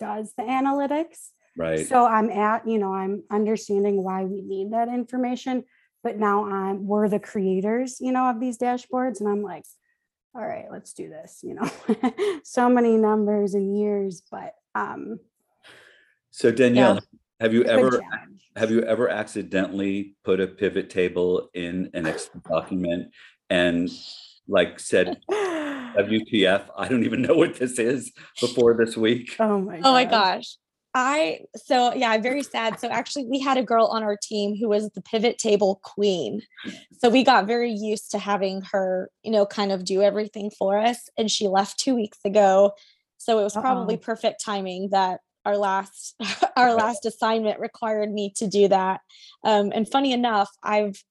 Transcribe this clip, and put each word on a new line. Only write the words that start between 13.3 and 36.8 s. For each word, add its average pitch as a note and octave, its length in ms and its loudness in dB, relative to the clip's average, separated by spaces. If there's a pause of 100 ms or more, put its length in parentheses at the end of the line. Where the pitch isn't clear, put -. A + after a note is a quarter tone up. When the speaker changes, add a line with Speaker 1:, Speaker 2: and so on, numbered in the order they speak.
Speaker 1:
and G3 220 -2
years, G3+ 540 -2
but, - 240 -14 (220)
um, G#3 420 -8 (1120)
Speaker 2:
So - 220 2
Danielle, B2 420 6
Speaker 3:
Yeah. G2 60 -4 (400)
Speaker 2:
have A2+ 120 2
you A2+ 100 6
Speaker 1:
it's A#2+ 80 2
a A2+ 40 4
good A2 60 6
Speaker 2:
ever, B2+ 180 4
Speaker 1:
challenge. - 580 -14
Speaker 2:
have A2 140 0
you A2+ 120 2
ever A2 260 0
accidentally G2 1080 -4 (100)
put F#2+ 160 2
a F#2+ 60 0
pivot F#2+ 440 -2
table F2+ 640 0
in F2+ 400 -6
an E2+ 120 -4
Excel - 420 -8
document F2 640 -4 (380)
and, F2 400 0 (560)
like, F#2 340 0
said, - 440 0
Speaker 1:
<laughs> - 40 -14 (680)
Speaker 2:
"W G#2+ 280 -2
T G2 220 2
F, G2 300 0
I F#2+ 120 -6
don't A#2+ 160 2
even A2+ 180 -2
know A#2 120 4
what E3+ 220 2
this B2+ 220 -4
is," A#2+ 340 -2 (280)
before A#2+ 360 4
this A2+ 200 0
week? A#2+ 440 0
Speaker 1:
Oh G#3 200 0
my F3 220 -8
Speaker 3:
Oh C4 100 6
my B3+ 120 4
Speaker 1:
gosh. B3 60 -4 (260)
Speaker 3:
gosh. - 200 -12 (360)
I, D4 480 0 (140)
so B3 400 2
yeah, A#3+ 160 0
I'm A3 120 2
very C4 200 -2
sad. A3+ 380 -6
So A#3+ 80 -6
actually B3 380 -4
we A#3+ 120 -2
had C4+ 200 0
a B3+ 40 2
girl A3+ 240 4
on A3 160 0
our G#3 180 -2
team G#3 360 -4
who A3 120 -2
was G#3 220 0
the F#3+ 100 -14
pivot A3+ 380 -2
table G3+ 460 2
queen. G3 580 -2 (560)